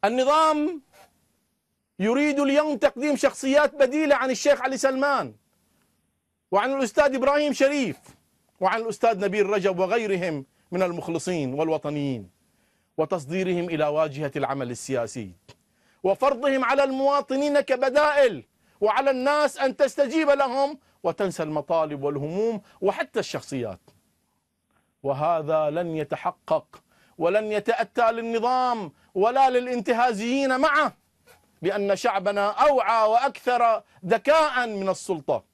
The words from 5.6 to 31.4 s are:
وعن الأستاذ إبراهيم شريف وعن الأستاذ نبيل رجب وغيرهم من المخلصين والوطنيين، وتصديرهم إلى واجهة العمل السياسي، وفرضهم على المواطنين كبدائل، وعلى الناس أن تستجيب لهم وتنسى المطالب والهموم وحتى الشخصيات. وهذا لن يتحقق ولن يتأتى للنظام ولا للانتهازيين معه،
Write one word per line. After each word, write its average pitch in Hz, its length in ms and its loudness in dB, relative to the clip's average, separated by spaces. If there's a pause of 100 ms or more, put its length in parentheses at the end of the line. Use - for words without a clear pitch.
وعن 208 220 0
الأستاذ 269 420 2
إبراهيم 277 380 2
شريف 269 440 0 (640)
وعن 190 200 0
الأستاذ 226 380 0
نبيل 196 280 0
رجب 190 320 0
وغيرهم 185 680 -2 (240)
من 180 120 -2
المخلصين 165 720 -4
والوطنيين، 147 760 -4 (680)
وتصديرهم 175 680 -4
إلى 151 180 -2
واجهة 147 500 -2
العمل 131 340 -4
السياسي، 117 640 -6 (680)
وفرضهم 262 640 0
على 269 200 2
المواطنين 277 760 0
كبدائل، 269 840 2 (360)
وعلى 226 300 2
الناس 277 480 0
أن 269 180 0
تستجيب 285 540 2
لهم 277 480 2 (240)
وتنسى 175 400 -2
المطالب 156 600 -2
والهموم 160 580 -2 (200)
وحتى 220 400 -2
الشخصيات. 120 600 -8 (1200)
وهذا 151 680 0
لن 165 260 -4
يتحقق - 840 -6 (360)
ولن 196 260 0
يتأتى 220 680 0
للنظام 233 800 -2 (220)
ولا 247 360 4
للانتهازيين 247 1120 0
معه، 294 320 2 (720)